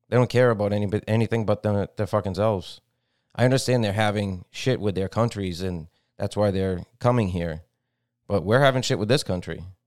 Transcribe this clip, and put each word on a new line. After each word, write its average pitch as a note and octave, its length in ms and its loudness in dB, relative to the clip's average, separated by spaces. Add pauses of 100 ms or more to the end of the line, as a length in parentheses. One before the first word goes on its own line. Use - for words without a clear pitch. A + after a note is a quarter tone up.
they A2+ 80 2
don't B2 120 4
care B2 220 4
about G2+ 220 0
any, G#2 140 0
but G2 200 -2
anything A2 380 0
but G#2 180 0
their, G2+ 240 0 (100)
their G2+ 100 -2
fucking G2 280 -2
selves. G2+ 460 -2 (540)
I A#2+ 100 2
understand B2+ 380 2
they're G2+ 100 0
having G2+ 580 -2
shit - 300 -2
with G2+ 140 0
their F#2 120 -2
countries, G2 540 -2
and F2 260 -6 (300)
that's G2+ 180 -6
why G#2 160 4
they're F#2 320 -2 (160)
coming A#2+ 300 2
here. E2+ 320 -4 (640)
But F#2+ 160 0
we're A2 160 4
having C3 220 4
shit A#2+ 180 -2
with G#2 100 -2
this C3 140 2
country. F2 400 -6 (240)